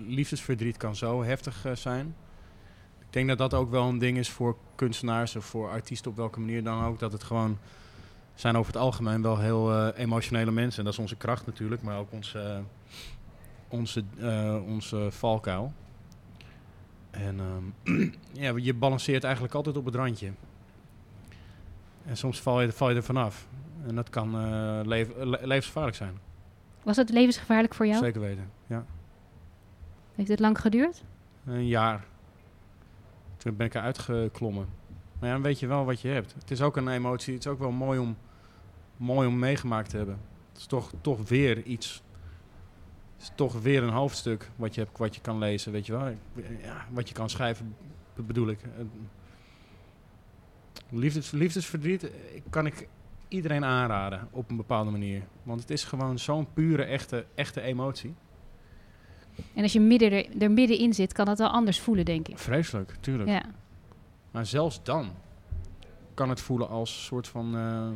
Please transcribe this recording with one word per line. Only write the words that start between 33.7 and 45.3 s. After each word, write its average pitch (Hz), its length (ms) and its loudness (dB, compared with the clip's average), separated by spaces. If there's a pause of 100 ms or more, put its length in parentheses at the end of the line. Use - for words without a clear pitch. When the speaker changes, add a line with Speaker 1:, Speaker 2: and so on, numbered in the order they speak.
Speaker 1:
eruit 120 240 -2
geklommen. 110 680 -2 (500)
Maar 123 100 -2
ja, 123 60 0
dan 135 80 0
weet 143 180 2
je 131 60 -2
wel 139 180 2
wat 127 160 0
je 127 80 -4
hebt. 127 300 -2
Het - 120 -16
is 131 120 0
ook 147 140 2
een 127 120 0
emotie. 123 460 -2
Het 120 100 -8
is 143 80 -4
ook 139 60 -4
wel 131 120 -2
mooi 131 280 0
om, 117 180 -2 (800)
mooi 127 320 2
om 123 100 2
meegemaakt 123 520 0
te - 60 -4
hebben. 101 220 -4 (300)
Het - 100 -20
is - 80 -16
toch, 123 340 -4
toch 110 280 -2
weer 123 340 4
iets - 400 -8 (1160)
is - 160 -16
toch 117 260 0
weer 131 220 4
een 120 100 2
hoofdstuk 120 640 -2
wat 113 180 -4
je 117 60 -2
hebt, - 180 -6
wat 110 160 0
je - 60 -16
kan 113 180 -4